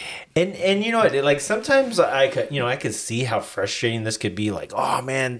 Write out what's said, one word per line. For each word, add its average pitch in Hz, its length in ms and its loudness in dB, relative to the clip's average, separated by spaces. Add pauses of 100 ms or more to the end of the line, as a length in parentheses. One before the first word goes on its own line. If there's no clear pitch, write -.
(380)
And, 180 180 2
and 196 280 2
you 226 80 0
know 233 80 2
what? 170 140 4 (100)
Like, 143 160 4
sometimes 233 580 2
I 135 300 4
could, - 240 -2
you 143 80 -2
know, 120 80 0
I 127 80 0
could 127 180 -4
see 117 300 -4
how 113 160 0
frustrating 113 640 -2
this 110 140 -4
could 95 180 -4
be. 107 160 -2
Like, 82 240 -6
"Oh, 127 260 0
man, 131 380 -4